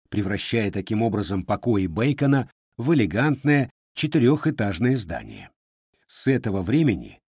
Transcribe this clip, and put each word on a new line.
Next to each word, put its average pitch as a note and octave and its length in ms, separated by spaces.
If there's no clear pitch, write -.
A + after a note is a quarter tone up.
превращая G2+ 640
таким G#2 300
образом G2 420
покои G2+ 440
Бэкона C3+ 640
в C3 160
элегантное C3 760
четырёхэтажное C3 1040
здание. A#1 520
С - 200
этого A2 340
времени G#2+ 580